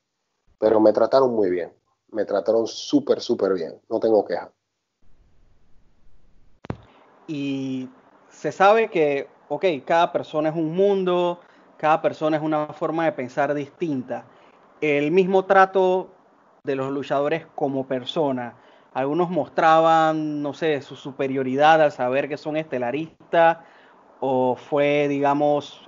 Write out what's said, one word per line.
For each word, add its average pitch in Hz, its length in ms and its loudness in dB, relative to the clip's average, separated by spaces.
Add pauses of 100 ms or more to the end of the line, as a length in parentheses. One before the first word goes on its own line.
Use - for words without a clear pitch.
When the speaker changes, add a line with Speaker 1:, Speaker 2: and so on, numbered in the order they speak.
(580)
Speaker 1:
Pero 107 220 2
me 107 120 8
trataron 120 420 2
muy 101 160 0
bien. 85 200 -6 (420)
Me 104 120 -4
trataron 110 420 0
súper, - 540 -2
súper 104 320 -2
bien. 82 260 -6 (120)
No 113 80 -4
tengo 110 260 2
queja. - 260 -8 (2750)
Speaker 2:
Y 135 640 -6 (420)
se - 220 -8
sabe 220 380 4
que, 147 380 0 (200)
ok, 147 160 -4 (200)
cada 170 280 2
persona 156 380 -4
es 156 40 -4
un 160 220 -4
mundo, 180 640 0 (380)
cada 160 220 2
persona 156 360 -2
es 147 60 -6
una 151 260 -2
forma 160 380 -4
de 151 60 0
pensar 139 420 -4
distinta. 135 760 -8 (520)
El 147 300 0
mismo 190 360 2
trato 190 640 2 (520)
de 139 140 -4
los 135 160 -4
luchadores 143 540 -2 (100)
como 135 320 -4
persona. 127 680 -4 (340)
Algunos 151 380 -2
mostraban, 160 1120 2
no 143 100 -6
sé, 147 300 -2
su 131 140 -18
superioridad 135 840 2
al 147 120 4
saber 135 360 -2
que 147 80 -8
son 151 220 -8
estelaristas, 156 1000 0 (640)
o 127 340 0
fue, 143 540 0
digamos, 143 800 -2